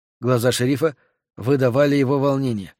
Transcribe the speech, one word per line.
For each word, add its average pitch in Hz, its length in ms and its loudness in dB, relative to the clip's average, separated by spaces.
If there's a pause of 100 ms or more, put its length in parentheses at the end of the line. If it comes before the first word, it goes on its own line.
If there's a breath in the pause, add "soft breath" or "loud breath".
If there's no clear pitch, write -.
(200)
Глаза 120 320 0
шерифа 131 440 -2 (400)
выдавали 135 600 2
его 139 220 0
волнение. 135 600 -2